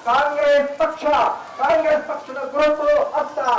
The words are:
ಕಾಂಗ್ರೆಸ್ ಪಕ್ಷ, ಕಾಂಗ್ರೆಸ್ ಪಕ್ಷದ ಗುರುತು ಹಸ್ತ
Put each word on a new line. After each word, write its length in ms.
ಕಾಂಗ್ರೆಸ್ 720
ಪಕ್ಷ, 260
ಕಾಂಗ್ರೆಸ್ 480
ಪಕ್ಷದ 320
ಗುರುತು 380
ಹಸ್ತ 260